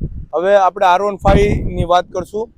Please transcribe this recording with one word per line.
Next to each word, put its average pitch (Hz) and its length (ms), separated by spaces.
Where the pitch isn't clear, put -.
હવે 190 200
આપણે 196 300
આર 180 160
વન 202 140
ફાઈવ 202 520
ની 180 160
વાત 175 220
કરશું. 196 520